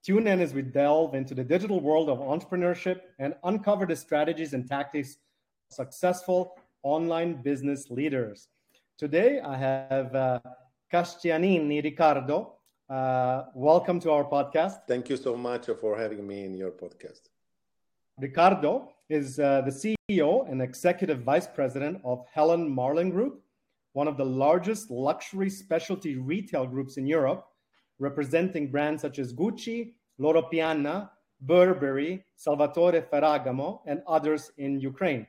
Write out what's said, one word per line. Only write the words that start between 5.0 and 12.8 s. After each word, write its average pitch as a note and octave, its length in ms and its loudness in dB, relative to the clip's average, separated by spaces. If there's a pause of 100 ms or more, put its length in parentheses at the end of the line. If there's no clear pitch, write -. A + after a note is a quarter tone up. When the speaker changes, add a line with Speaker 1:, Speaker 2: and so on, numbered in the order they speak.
Speaker 1:
of - 40 -20
successful F3+ 840 -2 (240)
online E3 580 0
business C#3 480 -4
leaders. B2 600 -4 (500)
Today, F3 400 4
I C#3 180 -6
have, C3+ 560 0
uh, B2+ 260 2 (540)
Castianini E3 920 2
Riccardo. D3 680 2 (340)